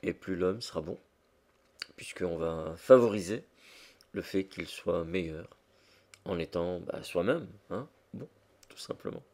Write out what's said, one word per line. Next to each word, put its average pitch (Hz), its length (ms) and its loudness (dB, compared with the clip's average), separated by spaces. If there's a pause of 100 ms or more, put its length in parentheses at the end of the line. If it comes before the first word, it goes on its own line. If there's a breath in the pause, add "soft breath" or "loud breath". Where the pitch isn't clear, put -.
et 92 120 0
plus 95 240 -4
l'homme 92 240 2
sera - 180 -6
bon, 80 180 -8 (960)
puisqu'on 85 420 -6
va 82 400 -4
favoriser 110 680 8 (680 loud breath)
le 95 100 -6
fait 95 220 0
qu'il 85 240 -10
soit 87 360 -2
meilleur, 82 440 -4 (800 soft breath)
en 92 120 -2
étant, 85 440 -2
bah, - 200 -8
soi-même, 107 460 0 (240)
hein, 117 160 -6 (260)
bon, 123 140 -10 (420)
tout - 80 -20
simplement. - 460 -8 (100)